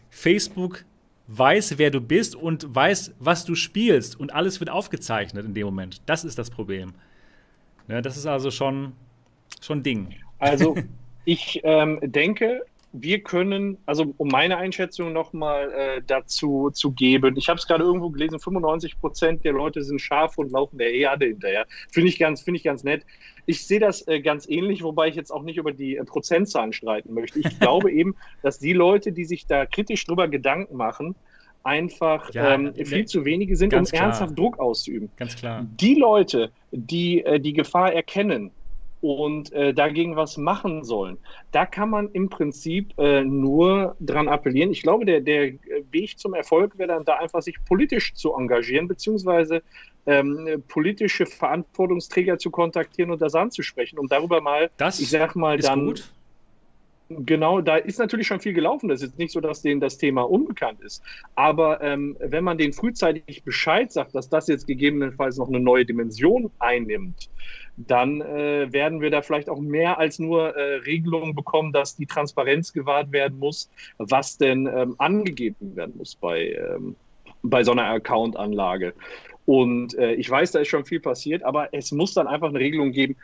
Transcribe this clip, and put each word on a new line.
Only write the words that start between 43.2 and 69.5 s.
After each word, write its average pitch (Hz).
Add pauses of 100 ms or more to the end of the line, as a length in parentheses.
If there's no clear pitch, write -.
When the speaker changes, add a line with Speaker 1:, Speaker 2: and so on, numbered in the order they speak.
Speaker 2:
nur 151
dran 147
appellieren. 143
Ich -
glaube, 214
der, 170
der 143 (400)
Weg 190
zum 190
Erfolg 175
wäre 185
dann 165
da 151
einfach, 165
sich -
politisch 226
zu -
engagieren, 127
beziehungsweise, 180 (460)
ähm, 147
politische 190
Verantwortungsträger 175
zu 165
kontaktieren 170
und 160
das 151
anzusprechen, 165
um 139
darüber 160
mal, 151
Speaker 1:
Das 165
Speaker 2:
ich 131
sag 156
mal, 156
Speaker 1:
ist 143
Speaker 2:
dann 139
Speaker 1:
gut. - (960)
Speaker 2:
Genau, 156
da 160
ist 160
natürlich 220
schon 196
viel 208
gelaufen. 202
Das 135
ist 135
jetzt 135
nicht 165
so, 170
dass 156
denen 143
das 135
Thema 131
unbekannt 165
ist. - (320)
Aber, 156
ähm, 143
wenn 147
man 175
denen 147
frühzeitig 165
Bescheid 170
sagt, -
dass 131
das 160
jetzt 143
gegebenenfalls 135
noch 127
eine 127
neue 123
Dimension 117
einnimmt, 107 (480)
dann, 127
äh, 147
werden 151
wir 151
da 147
vielleicht 147
auch 147